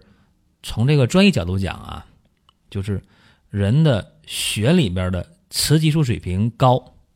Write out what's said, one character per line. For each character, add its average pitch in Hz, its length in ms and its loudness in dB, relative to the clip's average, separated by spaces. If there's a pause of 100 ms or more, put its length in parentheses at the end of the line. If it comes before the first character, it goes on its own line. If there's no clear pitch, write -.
(640)
从 - 200 -4
这 151 120 2
个 131 100 4
专 185 180 4
业 202 60 6
角 98 140 -4
度 90 120 -2
讲 95 200 -4
啊， - 300 -16 (640)
就 98 120 -8
是 98 180 -6 (500)
人 104 340 2
的 123 320 0 (100)
血 - 460 -2
里 170 160 2
边 92 220 -2
的 90 180 -4 (220)
雌 - 300 0
激 156 100 2
素 156 140 0
水 120 160 -2
平 95 300 -2
高， 127 440 0 (220)